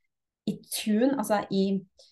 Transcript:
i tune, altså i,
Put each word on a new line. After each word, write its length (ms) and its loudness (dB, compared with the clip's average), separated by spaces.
i 60 -2
tune, 480 0
altså 300 0
i, 220 2